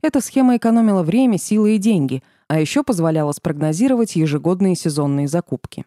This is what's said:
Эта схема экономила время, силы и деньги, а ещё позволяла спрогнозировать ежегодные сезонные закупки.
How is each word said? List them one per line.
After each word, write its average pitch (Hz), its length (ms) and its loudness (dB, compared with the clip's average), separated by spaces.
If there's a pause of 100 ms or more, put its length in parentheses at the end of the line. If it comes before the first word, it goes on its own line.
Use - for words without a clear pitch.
Эта 294 200 0
схема 254 360 2
экономила 226 460 2
время, 220 340 2
силы 214 380 0
и 220 40 2
деньги, 160 440 0 (240)
а 156 140 0
ещё 269 240 0
позволяла 160 480 0
спрогнозировать 170 800 -2
ежегодные 170 640 0
сезонные 143 500 -2
закупки. 139 600 -6